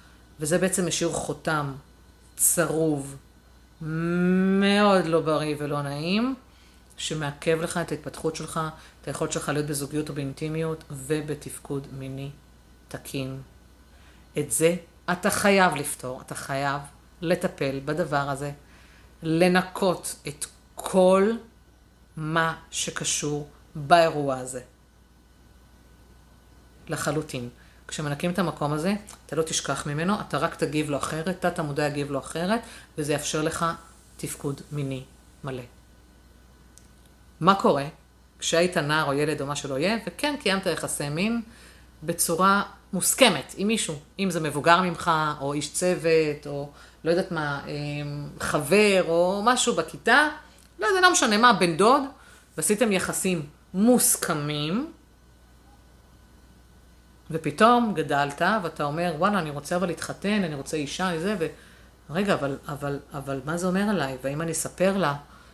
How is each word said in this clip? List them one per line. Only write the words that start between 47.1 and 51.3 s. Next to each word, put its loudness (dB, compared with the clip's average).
יודעת 0
מה, -4
אמ, -6
חבר, 4
או 4
משהו 4
בכיתה, 2
לא, 0
זה 4
לא 6
משנה 4